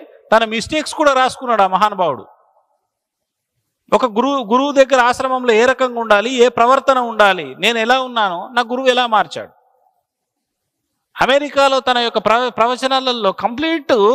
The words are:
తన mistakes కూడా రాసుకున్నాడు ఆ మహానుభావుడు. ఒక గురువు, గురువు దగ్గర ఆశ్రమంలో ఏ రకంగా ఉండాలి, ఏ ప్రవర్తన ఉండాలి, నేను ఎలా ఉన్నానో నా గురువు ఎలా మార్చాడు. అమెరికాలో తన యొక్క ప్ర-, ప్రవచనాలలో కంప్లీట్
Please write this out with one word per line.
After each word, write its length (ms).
తన 120
mistakes 500
కూడా 180
రాసుకున్నాడు 500
ఆ 40
మహానుభావుడు. 580
ఒక 140
గురువు, 320
గురువు 220
దగ్గర 280
ఆశ్రమంలో 520
ఏ 180
రకంగా 300
ఉండాలి, 300
ఏ 40
ప్రవర్తన 500
ఉండాలి, 480
నేను 160
ఎలా 240
ఉన్నానో 380
నా 80
గురువు 260
ఎలా 180
మార్చాడు. 460
అమెరికాలో 640
తన 180
యొక్క 280
ప్ర-, 320
ప్రవచనాలలో 760
కంప్లీట్ 600